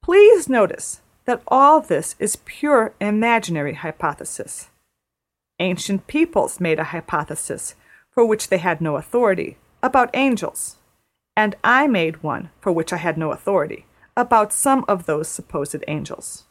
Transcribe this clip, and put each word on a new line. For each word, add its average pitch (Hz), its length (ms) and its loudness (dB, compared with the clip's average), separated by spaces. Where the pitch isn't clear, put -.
Please 403 460 6
notice - 540 0
that 233 220 -2
all 285 340 6
this 165 380 -4
is - 260 -4
pure 262 560 0
imaginary 208 720 0
hypothesis. - 960 -10
Ancient 185 480 -4
peoples 311 520 -2
made 160 200 0
a 156 60 -4
hypothesis, - 920 -8
for 233 140 4
which 214 220 -2
they 185 120 0
had 165 200 -2
no 156 160 -2
authority, 190 600 -2
about 254 300 2
angels, - 640 -4
and 214 180 0
I 262 200 4
made 165 380 0
one, 151 260 -8
for 190 100 -2
which 165 220 -2
I 175 40 -4
had 160 200 -4
no 156 160 -4
authority, - 520 -4
about 226 380 2
some 269 340 0
of 185 180 -2
those 151 220 -4
supposed - 580 -8
angels. - 640 -10